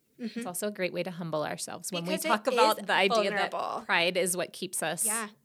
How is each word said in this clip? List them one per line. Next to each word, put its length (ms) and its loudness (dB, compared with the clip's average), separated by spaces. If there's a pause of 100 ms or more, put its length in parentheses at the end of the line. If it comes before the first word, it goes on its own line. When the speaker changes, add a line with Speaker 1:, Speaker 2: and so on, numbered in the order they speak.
(180)
Speaker 1:
It's 200 -8
Speaker 2:
Mm-hmm. 100 -6
Speaker 1:
also 200 -4
a 40 -6
great 220 -2
way 80 -2
to 80 -6
humble 340 -4
ourselves 480 -8
when 140 -4
Speaker 2:
Because 180 -2
Speaker 1:
we 60 2
Speaker 2:
it 20 6
Speaker 1:
talk 140 2
about 340 4
Speaker 2:
is 60 -10
Speaker 1:
the 80 2
idea 360 4
that 200 0
Speaker 2:
vulnerable. 340 -4
Speaker 1:
pride 320 2
is 220 2
what 160 -4
keeps 280 -6
us, 220 -2
Speaker 2:
Yeah. 240 -2 (160)